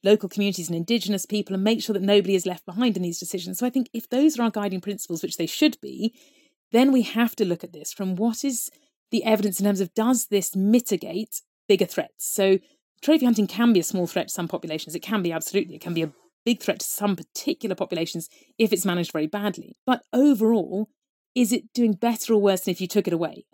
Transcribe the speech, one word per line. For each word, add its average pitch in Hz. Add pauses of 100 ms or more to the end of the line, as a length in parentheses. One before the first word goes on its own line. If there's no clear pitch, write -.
local 202
communities 190
and 170
Indigenous 190
people 208
and 190
make 220
sure 214
that 190
nobody 196
is 180
left 180
behind 202
in 180
these 170
decisions. 175
So 247
I 247
think 247
if 226
those 285
are 240
our 226
guiding 202
principles, 190
which -
they 160
should -
be, - (580)
then 262
we 254
have 226
to 214
look 175
at 170
this -
from 190
what 220
is 262 (400)
the -
evidence 214
in 196
terms 196
of, 185
does 233
this 196
mitigate 202 (280)
bigger 190
threats? -
So 196 (420)
trophy 285
hunting 220
can 233
be 185
a 160
small 180
threat -
to -
some 175
populations. 156
It 175
can 202
be, 175
absolutely. 160
It -
can 170
be 165
a 151 (320)
big 240
threat -
to -
some 202
particular -
populations 165 (300)
if 220
it's 180
managed 175
very 156
badly. 202 (100)
But 247 (100)
overall, 220 (440)
is 240
it -
doing 226
better 233
or 208
worse 196
than 185
if -
you 185
took 202
it 170
away? 156